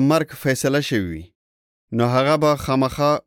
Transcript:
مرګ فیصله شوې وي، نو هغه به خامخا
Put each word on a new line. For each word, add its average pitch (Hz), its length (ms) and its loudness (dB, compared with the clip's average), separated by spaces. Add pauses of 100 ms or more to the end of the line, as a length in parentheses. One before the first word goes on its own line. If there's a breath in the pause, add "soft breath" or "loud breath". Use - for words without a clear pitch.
(100)
مرګ 160 240 2
فیصله 135 460 -2
شوې 104 300 -2
وي، 80 140 -10 (680)
نو 113 120 0
هغه 131 320 2
به 151 200 2
خامخا 135 540 0 (160)